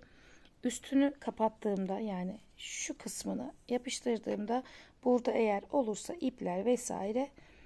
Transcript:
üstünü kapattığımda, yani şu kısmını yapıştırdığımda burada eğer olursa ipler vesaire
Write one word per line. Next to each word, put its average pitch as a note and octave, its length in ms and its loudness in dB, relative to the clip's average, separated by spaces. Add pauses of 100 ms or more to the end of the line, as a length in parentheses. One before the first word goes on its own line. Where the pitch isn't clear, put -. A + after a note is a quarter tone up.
(640)
üstünü C#4 560 2
kapattığımda, G3+ 800 0
yani G3 400 -4 (160)
şu - 420 -8
kısmını G#3+ 540 -6 (160)
yapıştırdığımda A#3+ 960 -2 (420)
burada B3 280 4
eğer G#3+ 380 4
olursa A3+ 440 0
ipler G3+ 500 -2
vesaire A#3 680 0 (360)